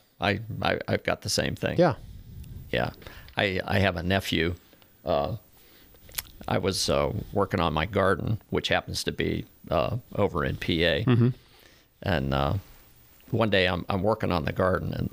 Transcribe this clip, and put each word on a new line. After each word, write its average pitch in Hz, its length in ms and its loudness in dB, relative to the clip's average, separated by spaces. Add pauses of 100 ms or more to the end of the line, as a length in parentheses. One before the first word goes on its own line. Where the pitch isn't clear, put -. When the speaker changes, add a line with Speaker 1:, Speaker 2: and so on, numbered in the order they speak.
(200)
Speaker 1:
I, 98 200 2 (220)
I, 92 260 2
I've - 160 0
got - 180 -2
the - 80 -6
same - 260 0
thing. - 220 -2
Speaker 2:
Yeah. 180 180 4 (760)
Speaker 1:
Yeah. 60 200 0 (460)
I, 95 280 2
I 101 140 2
have 95 160 2
a 82 80 -4
nephew. 87 520 0 (500)
Uh, 76 300 0 (1120)
I - 100 0
was, 95 320 -2
uh, 71 220 2 (220)
working 101 260 0
on 82 140 2
my 78 120 0
garden, 98 640 0
which - 200 0
happens 87 360 -2
to 80 60 -2
be, 82 340 -2 (240)
uh, 85 280 0 (180)
over 82 280 0
in - 140 0
P 85 260 0
A. 78 220 2
Speaker 2:
Mm-hmm. 120 240 4 (720)
Speaker 1:
And, 67 300 0
uh, 69 200 2 (760)
one 113 200 2
day 95 180 4
I'm, 90 200 -2
I'm 95 160 0
working 104 280 2
on 82 140 0
the 90 60 0
garden, 92 420 0
and, 82 200 -2